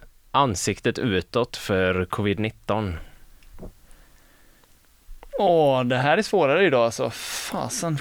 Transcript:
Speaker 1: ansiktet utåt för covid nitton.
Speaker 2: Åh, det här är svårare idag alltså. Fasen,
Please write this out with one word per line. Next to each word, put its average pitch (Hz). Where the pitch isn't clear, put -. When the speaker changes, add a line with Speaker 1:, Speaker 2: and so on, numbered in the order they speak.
Speaker 1:
ansiktet 117
utåt 117
för 92
covid 101
nitton. 104
Speaker 2:
Åh, 151
det 123
här 143
är 220
svårare 175
idag 131
alltså. 123
Fasen, -